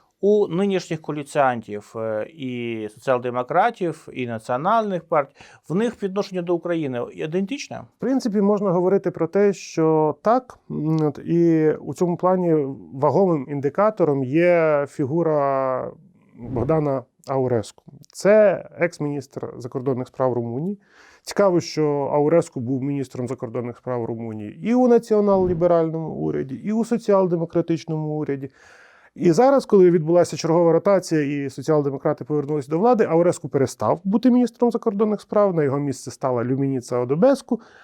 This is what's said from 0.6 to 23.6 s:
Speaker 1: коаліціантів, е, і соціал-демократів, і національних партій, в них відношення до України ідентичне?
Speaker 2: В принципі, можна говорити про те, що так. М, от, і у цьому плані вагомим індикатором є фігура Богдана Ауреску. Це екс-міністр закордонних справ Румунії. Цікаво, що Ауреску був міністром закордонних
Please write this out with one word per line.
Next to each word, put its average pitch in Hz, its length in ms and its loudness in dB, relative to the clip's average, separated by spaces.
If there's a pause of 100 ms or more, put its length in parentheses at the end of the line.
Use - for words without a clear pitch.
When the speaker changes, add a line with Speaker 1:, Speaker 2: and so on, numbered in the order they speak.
Speaker 1:
коаліціантів, 131 920 -2
е, 110 280 -4 (100)
і 120 600 -8
соціал-демократів, 143 1200 -2
і 127 140 -6
національних 170 760 -2
партій, 151 320 -2 (340)
в 151 60 -4
них 226 280 -2
відношення 190 380 -6
до 175 140 -2
України 160 460 -4 (120)
ідентичне? 175 680 -6 (160)
Speaker 2:
В - 20 -20
принципі, 233 420 -2
можна 202 300 2
говорити 185 400 0
про 165 160 -4
те, 202 260 2
що 156 680 0
так. 254 380 0 (120)
М, 151 360 -2
от, 143 180 -6
і 160 460 4
у - 220 -6
цьому 175 240 -2
плані 180 380 2 (380)
вагомим 147 560 2
індикатором 143 720 0
є 156 640 2
фігура 139 1040 -2 (480)
Богдана 131 640 -2 (240)
Ауреску. 127 560 -2 (300)
Це 202 520 4 (140)
екс-міністр 147 800 -6
закордонних 127 500 -6
справ 131 260 -2
Румунії. 123 460 -6 (440)
Цікаво, 185 380 2
що 147 520 -2
Ауреску 151 460 2
був 123 240 -4
міністром 135 440 -6
закордонних 120 500 -8